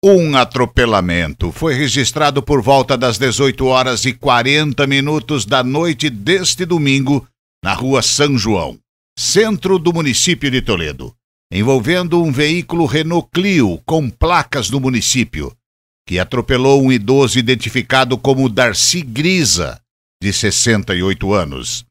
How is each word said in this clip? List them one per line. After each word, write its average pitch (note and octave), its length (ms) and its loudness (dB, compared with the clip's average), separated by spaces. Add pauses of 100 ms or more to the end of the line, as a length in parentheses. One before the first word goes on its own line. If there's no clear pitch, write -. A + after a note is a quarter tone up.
Um F3 320 6
atropelamento G2 1160 0
foi D#3+ 220 -2
registrado C#3 680 0
por C#3+ 180 2
volta C3 360 2
das A#2+ 220 0
dezoito C3 480 0
horas B2+ 380 0
e C3 80 0
quarenta C#3 760 0
minutos C#3 580 -2
da B2+ 180 0
noite D3 480 -2
deste D#3+ 540 -2
domingo, C#3 640 0 (380)
na F#2+ 80 -2
Rua C3 300 0
São D3 340 2
João, F#2+ 420 -2 (380)
centro F#3+ 600 0
do E3+ 140 0
município D3 580 0
de B2+ 100 0
Toledo, D2+ 540 -6 (380)
envolvendo C3+ 680 0
um D#3+ 120 0
veículo D#3+ 540 0
Renault D#3+ 460 -2
Clio E3 540 2
com D3+ 240 -2
placas D3 580 -2
do C3+ 120 -2
município, A2+ 760 -2 (480)
que F2+ 140 -4
atropelou B2+ 640 2
um C3 80 4
idoso B2+ 480 2
identificado B2+ 800 0
como C3 300 2
Darcy A#2+ 540 0
Grisa, B2 800 -2 (400)
de G2+ 120 -2
sessenta G2+ 640 0
e F2 60 -2
oito G2 300 -2
anos. C#2+ 580 -4